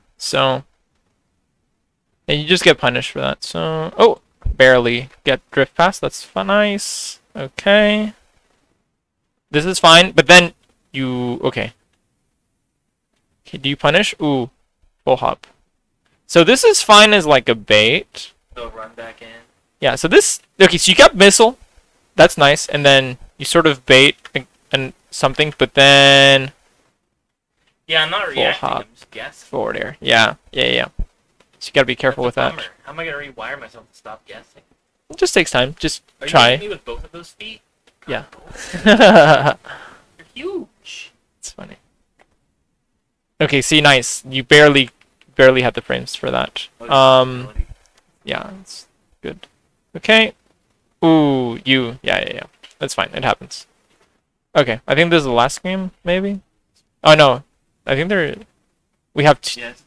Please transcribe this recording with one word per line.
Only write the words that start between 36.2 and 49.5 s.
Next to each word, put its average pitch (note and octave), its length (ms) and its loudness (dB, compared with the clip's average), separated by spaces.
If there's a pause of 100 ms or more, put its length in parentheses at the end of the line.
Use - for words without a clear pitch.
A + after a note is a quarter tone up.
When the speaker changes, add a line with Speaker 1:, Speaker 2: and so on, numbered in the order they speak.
Speaker 2:
Are C#3 60 -12
you - 20 -10
Speaker 1:
try. A#2+ 220 4
Speaker 2:
hitting E3+ 160 -6
me - 20 -12
with F3+ 160 -14
both A#2+ 180 -14
of - 80 -20
those E3+ 200 -20
feet? A3 300 -20 (460)
Speaker 1:
Yeah. A#2+ 240 -8
Speaker 2:
God, - 140 -20
both. - 400 -14
Speaker 1:
<laughs> E3+ 1300 2
Speaker 2:
You're - 160 -20
huge. - 760 -16 (280)
Speaker 1:
It's - 120 -20
funny. - 260 -20 (1600)
Okay, C#3+ 200 0
see, D#3 200 2
nice. C#3 480 2
You C3 140 -8
barely, D3 480 4 (440)
barely C3 280 4
had A#2 100 -2
the A#2+ 80 -10
frames - 340 -10
for - 140 -8
that. - 380 -8 (100)
Speaker 2:
What A#2 100 -20
is - 60 -6
Speaker 1:
Um, C3 480 2
Speaker 2:
ability? - 240 -10 (580)
Speaker 1:
yeah, - 280 -10 (100)
it's - 240 -20 (380)
good. - 240 -16 (480)